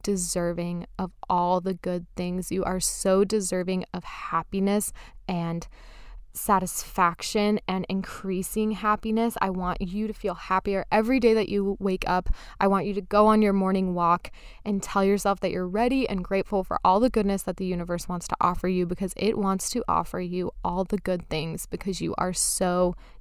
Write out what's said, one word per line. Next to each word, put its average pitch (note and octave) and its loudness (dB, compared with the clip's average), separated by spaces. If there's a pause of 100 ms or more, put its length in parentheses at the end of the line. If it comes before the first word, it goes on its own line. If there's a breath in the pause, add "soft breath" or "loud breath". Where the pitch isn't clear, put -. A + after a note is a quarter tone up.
deserving F3 -2 (100)
of F#3 -4 (180)
all F3+ 2
the F#3 -2
good F3+ -6
things. F3+ -4
You F#3 -2
are F#3 -2
so F#3+ 2
deserving F#3 -2
of F3 -8
happiness G3 -2 (340 loud breath)
and E3+ -4 (680 soft breath)
satisfaction G3 0
and F#3 -2
increasing F#3+ -2
happiness. A3 0
I F#3+ 0
want F#3 -4
you G3+ -4
to G#3+ -6
feel F#3 -4
happier F#3+ 0
every A3+ 4
day A3 6
that A3 2
you G3+ 0
wake F#3+ -2
up. F#3 2 (280 loud breath)
I G3 4
want G3 2
you G3+ -2
to G3 -4
go G#3 6
on G#3+ 8
your G3+ 6
morning F#3+ 2
walk F3 2 (340 loud breath)
and G3+ 0
tell G3 2
yourself G3 2
that F#3+ -2
you're F3+ -2
ready B3 2
and F#3 -4
grateful F#3+ 0
for - -4
all F#3 6
the B3 6
goodness G3 0
that F#3 -6
the F#3+ -4
universe F3 -4
wants F3 -6
to - -4
offer F3+ 2
you, F3+ 2
because F3+ -4
it G#3+ 0
wants F#3+ 0
to A#3+ -2
offer E3 0
you F3+ -4 (120)
all F3+ 0
the G3+ -2
good F#3 -2
things, D#3+ -4
because F3+ -6
you E3 -2
are F3+ 0
so F3+ 2 (260 soft breath)